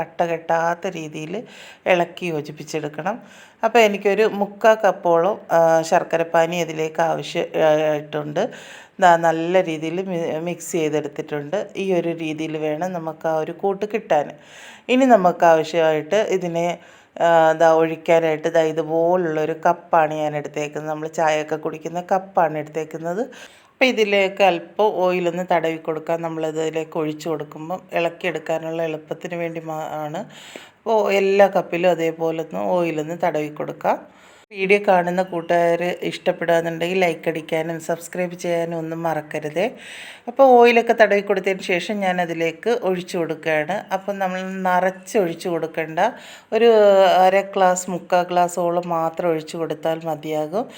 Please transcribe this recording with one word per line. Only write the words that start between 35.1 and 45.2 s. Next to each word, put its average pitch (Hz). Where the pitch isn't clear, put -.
കൂട്ടുകാർ 170
ഇഷ്ടപ്പെടുകയാണെന്നുണ്ടെങ്കിൽ 170
ലൈക്ക് 170
അടിക്കാനും 160
സബ്സ്ക്രൈബ് 175
ചെയ്യാനും 170
ഒന്നും 165
മറക്കരുതേ. 156
അപ്പോൾ 254
ഓയിലൊക്കെ 240
തടവി 202
കൊടുത്തതിന് 190
ശേഷം 196
ഞാൻ 180
അതിലേക്ക് 165
ഒഴിച്ച് 185
കൊടുക്കുകയാണ്. 156
അപ്പം 196
നമ്മൾ 185
നിറച്ച് 185
ഒഴിച്ച് 170